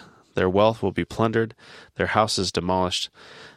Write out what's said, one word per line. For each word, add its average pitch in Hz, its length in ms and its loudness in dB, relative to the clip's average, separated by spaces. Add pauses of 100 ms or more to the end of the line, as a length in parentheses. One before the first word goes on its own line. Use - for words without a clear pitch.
(340)
Their 92 160 2
wealth 107 320 2
will 95 100 -2
be 87 140 -4
plundered, 113 480 -2 (400)
their 87 140 -2
houses 104 440 0
demolished. 90 560 -2 (480)